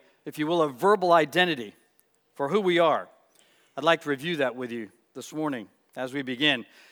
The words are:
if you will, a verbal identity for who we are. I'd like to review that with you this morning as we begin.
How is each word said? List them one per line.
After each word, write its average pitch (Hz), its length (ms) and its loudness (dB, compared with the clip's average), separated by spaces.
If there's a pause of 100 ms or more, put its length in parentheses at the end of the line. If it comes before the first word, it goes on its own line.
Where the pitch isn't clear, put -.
(240)
if 147 120 -12
you 151 120 -2
will, 170 140 2
a 151 60 2
verbal 180 440 2
identity 156 640 2 (580)
for 139 140 -4
who 196 120 0
we 180 200 2
are. 151 280 2 (680)
I'd 139 80 -8
like 165 180 2
to 151 60 -10
review 147 300 -4
that 127 180 0
with 123 160 -8
you 113 180 -10 (240)
this - 180 -16
morning 143 360 -6 (260)
as 127 180 -8
we 139 100 -6
begin. 131 440 -2 (260)